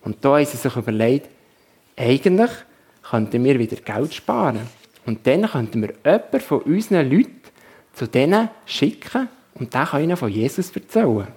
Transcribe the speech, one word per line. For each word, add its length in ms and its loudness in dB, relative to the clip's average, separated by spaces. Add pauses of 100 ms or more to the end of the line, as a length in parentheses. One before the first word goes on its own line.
Und 200 -8
da 140 6
haben 80 4
sie 100 -10
sich 200 -4
überlegt, 540 0 (680)
eigentlich 540 2 (580)
könnten 340 0
wir 140 4
wieder 200 -2
Geld 360 -6
sparen. 540 -2 (400)
Und 180 -6
dann 240 2
könnten 320 -4
wir 140 -6 (100)
jemanden 360 2
von 200 0
unseren 480 0
Leuten 320 2 (520)
zu 120 -8
denen 440 2 (180)
schicken 640 -2 (260)
und 180 -10
der 140 0
kann 160 -2
ihnen 120 0
von 140 -4
Jesus 400 -2
erzählen. 560 -2 (120)